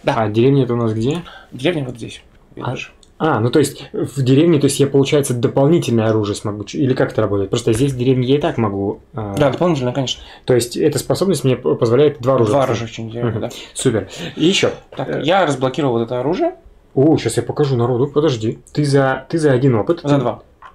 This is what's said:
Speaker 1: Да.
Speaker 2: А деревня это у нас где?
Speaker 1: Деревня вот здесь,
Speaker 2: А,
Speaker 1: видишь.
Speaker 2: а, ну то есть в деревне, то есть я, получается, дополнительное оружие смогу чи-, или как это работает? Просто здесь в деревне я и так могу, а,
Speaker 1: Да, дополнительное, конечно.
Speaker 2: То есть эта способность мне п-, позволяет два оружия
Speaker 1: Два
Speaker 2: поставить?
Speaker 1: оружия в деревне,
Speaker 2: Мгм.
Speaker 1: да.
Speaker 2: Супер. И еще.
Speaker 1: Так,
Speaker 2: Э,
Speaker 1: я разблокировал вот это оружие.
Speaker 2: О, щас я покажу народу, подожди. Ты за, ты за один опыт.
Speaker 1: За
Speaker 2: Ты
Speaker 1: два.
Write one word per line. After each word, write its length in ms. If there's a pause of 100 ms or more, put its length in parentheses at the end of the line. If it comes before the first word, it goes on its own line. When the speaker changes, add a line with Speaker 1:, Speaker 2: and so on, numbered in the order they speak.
Speaker 1:
Да. 140
Speaker 2:
А 120
деревня 340
это 100
у 40
нас 160
где? 280 (300)
Speaker 1:
Деревня 340
вот 120
здесь, 260 (320)
Speaker 2:
А, 160
Speaker 1:
видишь. 200 (280)
Speaker 2:
а, 200
ну 120
то 80
есть 340
в 300
деревне, 360
то 60
есть 140
я, 80
получается, 480
дополнительное 760
оружие 260
смогу 280
чи-, 160
или 160
как 160
это 100
работает? 300
Просто 220
здесь 200
в 40
деревне 300
я 100
и 20
так 180
могу, 440 (120)
а, 240
Speaker 1:
Да, 140
дополнительное, 420
конечно. 300 (220)
Speaker 2:
То 100
есть 200
эта 220
способность 460
мне 120
п-, 200
позволяет 440
два 140
оружия 200
Speaker 1:
Два 120
Speaker 2:
поставить? 160
Speaker 1:
оружия 240
в 60
деревне, 200
Speaker 2:
Мгм. 100
Speaker 1:
да. 80 (260)
Speaker 2:
Супер. 340 (260)
И 100
еще. 260 (240)
Speaker 1:
Так, 120
Speaker 2:
Э, 160
Speaker 1:
я 220
разблокировал 540
вот 20
это 180
оружие. 360 (400)
Speaker 2:
О, 220
щас 200
я 60
покажу 340
народу, 300
подожди. 500 (160)
Ты 100
за, 460
ты 80
за 140
один 240
опыт. 260
Speaker 1:
За 140
Speaker 2:
Ты 60
Speaker 1:
два. 200 (340)